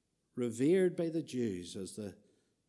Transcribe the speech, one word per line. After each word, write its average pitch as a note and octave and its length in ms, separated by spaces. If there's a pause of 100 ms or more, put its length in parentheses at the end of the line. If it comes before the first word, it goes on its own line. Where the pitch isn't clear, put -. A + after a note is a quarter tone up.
(360)
revered D3 600
by E3+ 140
the D#3+ 140
Jews G2 520
as F#2+ 180
the, G#2 200 (560)